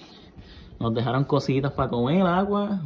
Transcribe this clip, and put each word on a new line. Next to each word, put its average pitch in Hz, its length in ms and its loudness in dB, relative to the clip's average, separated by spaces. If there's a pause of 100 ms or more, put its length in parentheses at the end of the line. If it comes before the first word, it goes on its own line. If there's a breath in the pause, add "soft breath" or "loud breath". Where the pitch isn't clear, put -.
(800 loud breath)
Nos 113 160 0
dejaron 123 300 0
cositas 135 480 0
para 131 160 0
comer, 131 340 2
agua, 202 640 0